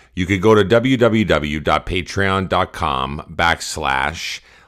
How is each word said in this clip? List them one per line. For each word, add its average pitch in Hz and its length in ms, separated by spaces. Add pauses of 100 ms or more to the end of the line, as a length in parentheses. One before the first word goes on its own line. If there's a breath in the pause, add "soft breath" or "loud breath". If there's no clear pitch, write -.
(160 loud breath)
you 90 100
could 95 160
go 110 140
to 104 80
w 117 340
w 113 280
w 76 360
dot 78 240
patreon 95 640
dot 92 240
com 71 560
backslash 78 1120 (280 soft breath)